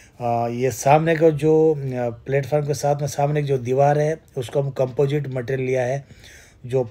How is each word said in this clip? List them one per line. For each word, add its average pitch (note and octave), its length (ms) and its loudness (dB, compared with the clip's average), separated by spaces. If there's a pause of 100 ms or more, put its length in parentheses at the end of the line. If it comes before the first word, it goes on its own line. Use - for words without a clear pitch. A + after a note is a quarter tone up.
(220)
आ, A#2 260 -2
ये B2 240 -2
सामने D#3+ 440 4
का D#3+ 160 4
जो, D#3 420 2
आ, B2+ 360 -4 (100)
प्लेटफॉर्म C#3 480 -2
के D3 60 -2
साथ C#3+ 280 -2
में C#3+ 60 -2
सामने D3 340 -2
की C#3+ 60 -4
जो C#3 120 0
दीवार C#3 400 2
है D#3 200 -2 (180)
उसको C3+ 240 -4
हम C#3 100 -4
कंपोजिट C#3 580 -2
मटेरियल C3 380 -4
लिया B2+ 160 0
है, C3+ 200 -4 (600)
जो B2+ 280 -2